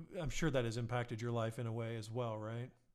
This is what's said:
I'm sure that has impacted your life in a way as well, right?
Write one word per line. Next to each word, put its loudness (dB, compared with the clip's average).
I'm 0
sure 4
that 4
has 0
impacted 0
your 0
life 2
in -2
a -2
way -2
as -6
well, 0
right? -4